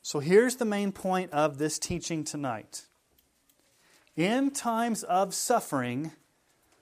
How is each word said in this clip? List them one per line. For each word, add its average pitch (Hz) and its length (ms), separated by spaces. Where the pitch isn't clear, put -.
So - 160
here's 214 380
the 240 80
main 202 260
point 185 400
of 147 260
this 151 220
teaching 165 440
tonight. 131 640
In 240 360
times 233 520
of 185 300
suffering, 143 800